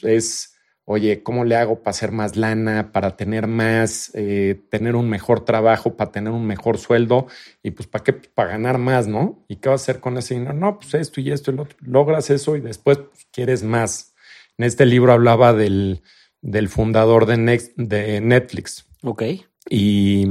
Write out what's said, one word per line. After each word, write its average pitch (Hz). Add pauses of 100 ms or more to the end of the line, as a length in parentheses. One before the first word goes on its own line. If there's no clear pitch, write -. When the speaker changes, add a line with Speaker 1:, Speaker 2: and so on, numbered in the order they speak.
Speaker 1:
es, - (300)
"Oye, 107
¿cómo 120
le 117
hago 117
para 104
hacer 95
más 107
lana, 110
para 98
tener 107
más, 113
eh, 101 (120)
tener 113
un 120
mejor -
trabajo, 113
para 104
tener 107
un 117
mejor 107
sueldo? 120 (360)
Y, -
pues, -
¿para -
qué? -
Para -
ganar 120
más, 123
¿no? 113
¿Y 104
qué -
vas 135
a -
hacer -
con 127
ese 123
dinero? 123
No, 202
pues, -
esto 156
y 139
esto 143
y 131
lo 147
otro". -
Logras 143
eso 143
y 143
después, 123
pues, -
quieres 123
más. 110 (420)
En 117
este 120
libro 123
hablaba 117
del, 98 (400)
del 107
fundador 113
de 117
Nex-, 117
de 104
Netflix. - (180)
Speaker 2:
Ok. 117 (460)
Speaker 1:
Y 101